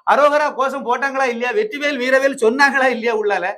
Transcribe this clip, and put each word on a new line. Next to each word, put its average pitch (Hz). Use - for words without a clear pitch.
அரோகரா 285
கோஷம் 262
போட்டாங்களா 262
இல்லையா, 240
வெற்றிவேல் 285
வீரவேல் 262
சொன்னாங்களா 269
இல்லையா 233
உள்ளால? 202